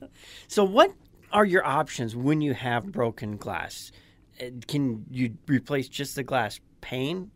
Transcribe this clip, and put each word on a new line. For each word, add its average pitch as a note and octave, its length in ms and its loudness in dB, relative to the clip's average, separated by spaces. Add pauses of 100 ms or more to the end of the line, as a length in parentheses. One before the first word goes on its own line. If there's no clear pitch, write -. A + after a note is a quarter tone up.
(480)
So - 160 4
what B3 300 6 (380)
are G#3 140 6
your F#3 180 4
options C#3 520 0
when C#3+ 260 2
you C#3+ 140 0
have A#2+ 360 -2
broken A2+ 460 -2
glass? - 540 -8 (500)
Uh, B2+ 40 -6 (220)
can B2+ 440 -2
you B2 240 -2 (100)
replace C#3 440 0
just - 260 -8
the C#3 80 -4
glass A#2+ 360 -2 (220)
pane E3 540 -4